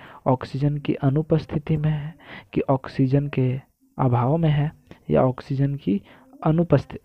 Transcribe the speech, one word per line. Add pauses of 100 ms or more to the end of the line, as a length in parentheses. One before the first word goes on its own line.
(280)
ऑक्सीजन
की
अनुपस्थिति
में
है (380)
कि
ऑक्सीजन
के (380)
अभाव
में
है (380)
या
ऑक्सीजन
की (420)
अनुपस्थिति,